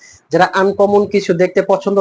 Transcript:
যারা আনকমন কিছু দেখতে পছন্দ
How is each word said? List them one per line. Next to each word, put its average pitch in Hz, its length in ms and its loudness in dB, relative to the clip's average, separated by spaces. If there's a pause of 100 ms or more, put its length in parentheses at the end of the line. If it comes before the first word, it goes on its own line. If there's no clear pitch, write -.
(320)
যারা 165 140 2 (140)
আনকমন 202 420 2 (100)
কিছু 196 180 -2 (120)
দেখতে 180 180 0 (100)
পছন্দ 196 300 0